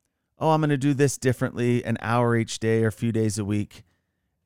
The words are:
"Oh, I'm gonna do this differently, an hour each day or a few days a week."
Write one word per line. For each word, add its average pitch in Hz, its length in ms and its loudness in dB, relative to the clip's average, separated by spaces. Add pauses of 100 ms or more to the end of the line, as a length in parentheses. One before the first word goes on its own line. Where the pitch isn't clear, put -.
(380)
"Oh, 156 120 0
I'm 156 100 4
gonna 147 160 2
do 139 180 0
this 135 240 2
differently, 120 680 0
an 113 160 -4
hour 117 360 0
each 113 240 -4
day 113 240 2
or 110 40 2
a 104 40 0
few 117 200 -4
days 107 260 0
a 107 60 -4
week." 104 380 -6 (640)